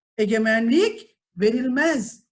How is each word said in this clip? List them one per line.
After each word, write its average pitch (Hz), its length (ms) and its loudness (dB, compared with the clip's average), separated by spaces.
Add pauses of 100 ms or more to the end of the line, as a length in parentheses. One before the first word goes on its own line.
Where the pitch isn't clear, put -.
(180)
egemenlik 226 960 0 (200)
verilmez 254 960 -2